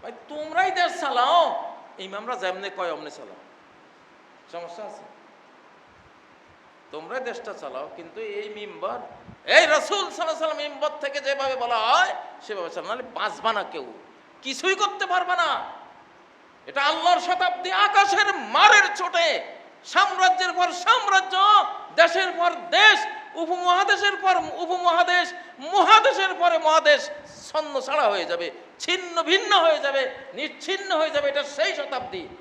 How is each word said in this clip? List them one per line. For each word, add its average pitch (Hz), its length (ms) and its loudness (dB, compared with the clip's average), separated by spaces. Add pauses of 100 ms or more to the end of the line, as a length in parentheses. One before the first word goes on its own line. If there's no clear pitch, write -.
ভাই 233 120 -16 (180)
তোমরাই 311 380 -2 (100)
দেশ 349 120 0 (100)
চালাও, 277 400 4 (640)
ইমামরা 214 380 -8
যেমনে 190 340 -4
কয় 175 180 -4
অমনে 151 220 -12
চালাও, 101 220 -18 (1120)
সমস্যা 170 360 -14
আছে? - 140 -18 (1900)
তোমরাই 165 380 -10
দেশটা 214 220 -12 (100)
চালাও, 139 260 -10 (100)
কিন্তু 170 220 -18 (200)
এই 208 80 -10 (100)
মিম্বর, 202 400 -10 (580)
এই 330 80 8 (120)
রাসূল 392 280 -2
সাল্লাল্লাহু 339 240 -6
আলাইহি 311 140 -6
ওয়াসাল্লাম 302 240 -4
মিম্বর 294 260 -6 (120)
থেকে 277 240 -6
যেভাবে 269 360 -2
বলা 233 240 -2
হয় 349 240 4 (340)
সেভাবে 185 260 -8
চালাও, 170 180 -12
নাহলে 254 160 -8 (120)
বাঁচবা 208 400 -4
না 190 60 -4 (100)
কেউ, 143 120 -10 (580)
কিছুই 349 380 -2
করতে 403 320 -2
পারবা 359 300 0
না। 302 80 0 (1160)
এটা 277 140 -2 (100)
আল্লাহর 349 360 2
শতাব্দী, 359 420 -2 (160)
আকাশের 403 420 4 (280)
মারের 415 320 8 (120)
চোটে 349 280 0 (680)
সাম্রাজ্যের 370 640 2
পর 359 100 2 (180)
সাম্রাজ্য, 403 500 2 (640)
দেশের 339 300 4 (100)
পর 349 120 2 (260)
দেশ, 415 200 8 (440)
উপমহাদেশের 359 840 2
পর 370 120 4 (280)
উপমহাদেশ, 349 640 2 (480)
মহাদেশের 403 680 6
পরে 339 240 4
মহাদেশ 311 360 4 (480)
ছন্ন 294 240 -6 (140)
ছাড়া 247 240 0
হয়ে 185 200 -2
যাবে, 170 160 -6 (360)
ছিন্ন 349 400 -4
ভিন্ন 392 280 0 (120)
হয়ে 311 220 4
যাবে, 277 160 0 (360)
নিচ্ছিন্ন 381 520 -8 (100)
হয়ে 311 160 -2
যাবে। 285 140 0
এটা 277 140 -2 (120)
সেই 359 240 0
শতাব্দী। 220 440 -8 (180)